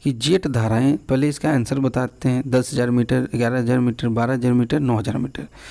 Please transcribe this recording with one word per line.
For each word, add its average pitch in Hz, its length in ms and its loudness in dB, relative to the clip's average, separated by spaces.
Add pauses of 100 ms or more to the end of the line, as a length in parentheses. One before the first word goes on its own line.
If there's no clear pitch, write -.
कि 143 80 0
जेट 143 360 0
धाराएं, 123 500 2
पहले 135 320 0
इसका 147 220 -2
आंसर 139 280 0
बताते 127 500 -2
हैं, 127 200 0
दस 123 240 0
हज़ार 120 160 0
मीटर, 123 460 2
ग्यारह 120 240 0
हज़ार 123 200 2
मीटर, 123 280 0
बारह 117 260 0
हज़ार 123 200 0
मीटर, 123 260 2
नौ 123 180 2
हज़ार - 200 -4
मीटर। - 300 -6 (240)